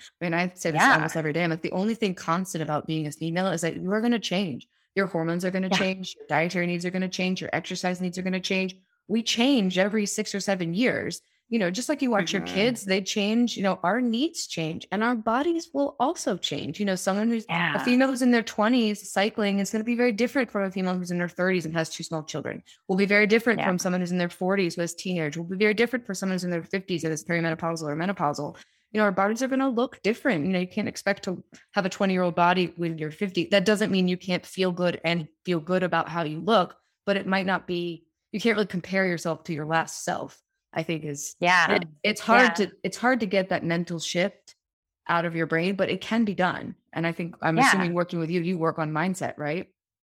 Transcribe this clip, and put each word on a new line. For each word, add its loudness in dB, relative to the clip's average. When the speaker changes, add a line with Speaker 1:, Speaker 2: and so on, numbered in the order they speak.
Speaker 1:
I -4
mean, 0
I 0
say -2
this 2
Speaker 2:
Yeah. 8
Speaker 1:
almost -2
every 0
day. 0
I'm 0
like, -2
the -4
only 0
thing -2
constant -2
about -2
being -2
a -6
female -2
is 0
that -2
you -4
are 2
gonna 2
change. -4
Your 2
hormones -2
are 0
gonna -2
Speaker 2:
Yeah. 4
Speaker 1:
change. -2
Your -18
dietary 2
needs -2
are -2
gonna -2
change. -2
Your -6
exercise -4
needs -4
are -6
gonna -2
change. -2
We 0
change 2
every 2
six -4
or -4
seven -2
years. 0
You 0
know, 2
just -4
like 0
you 2
watch 2
your -2
Speaker 2:
Mm-hmm. -6
Speaker 1:
kids, 2
they 2
change, 0
you -2
know, 0
our 2
needs -2
change -6
and 0
our 2
bodies 0
will -2
also 0
change. -6
You 0
know, 2
someone 0
who's, -2
Speaker 2:
Yeah. 0
Speaker 1:
a 0
female 4
who's -2
in 6
their 6
twenties 0
cycling 2
is -2
gonna -2
be 0
very 4
different 0
from -2
a -2
female 0
who's -4
in 0
her 0
thirties 0
and -6
has 0
two -10
small -6
children. -8
Will 2
be 4
very 6
different 2
Speaker 2:
Yeah. -2
Speaker 1:
from 0
someone -2
who's -4
in 0
their 0
forties 0
who -4
has -2
teenage. -4
Will -6
be -6
very 4
different 0
from -6
someone -2
who's -4
in -2
their -2
fifties -4
and 0
is -4
perimenopausal -2
or -4
menopausal. -2
You 0
know, 6
our 4
bodies 2
are 0
gonna 0
look -2
different. 0
You 2
know, 2
you -2
can't -4
expect -4
to -6
have 0
a 0
twenty-year-old 0
body 4
when -4
you're -4
fifty. -2
That 4
doesn't 4
mean 4
you 2
can't -4
feel 0
good 0
and 0
feel 0
good 0
about 0
how -4
you -6
look, 4
but 2
it -4
might 0
not 0
be, -6
you -6
can't 2
really 0
compare -2
yourself -4
to -6
your -4
last -2
self, -6
I 0
think -4
is, -8
Speaker 2:
Yeah. 6
Speaker 1:
it, 0
it's 0
hard 8
Speaker 2:
Yeah. 4
Speaker 1:
to, -8
it's -6
hard 2
to 0
get 0
that -2
mental -2
shift -4
out 2
of -4
your 2
brain, 0
but 0
it -2
can 0
be 0
done. -2
And -2
I 0
think, -8
I'm 2
Speaker 2:
Yeah. 6
Speaker 1:
assuming 2
working -2
with -2
you, 0
you -2
work 0
on -2
mindset, -2
right? -4